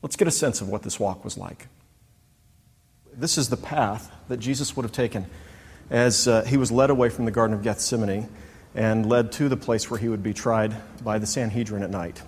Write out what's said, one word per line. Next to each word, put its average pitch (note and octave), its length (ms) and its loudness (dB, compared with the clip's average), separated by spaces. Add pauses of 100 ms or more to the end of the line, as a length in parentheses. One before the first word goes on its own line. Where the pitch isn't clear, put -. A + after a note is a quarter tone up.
Let's - 160 -8
get F3 100 4
a E3 40 2
sense C#3+ 280 0
of G2+ 80 -8
what G2+ 160 -4
this - 160 -8
walk G2 240 -4
was G#2+ 140 -10
like. F2+ 320 -14 (1400)
This C#3 240 -2
is C3+ 100 2
the B2 100 -2
path A2+ 540 -2 (160)
that B2+ 100 -4
Jesus B2+ 380 -4
would C3 80 -2
have A2+ 80 -4
taken G#2+ 340 -2 (640)
as, A#2+ 380 4
uh, A2+ 160 6
he B2 140 2
was B2+ 120 2
led C3 200 4
away B2+ 180 4
from A#2 160 -2
the A2+ 80 0
Garden A2 240 2
of G2+ 80 -4
Gethsemane G#2+ 640 -2 (480)
and A2 320 2
led A#2 260 4
to C#3+ 140 0
the C3 100 2
place - 320 -2
where A#2 100 -4
he A#2 100 0
would G#2+ 120 -2
be G#2 120 -2
tried A2 420 2 (260)
by A2 160 -2
the G#2+ 80 -2
Sanhedrin G#2+ 560 -2
at F#2+ 80 -4
night. F2+ 380 -6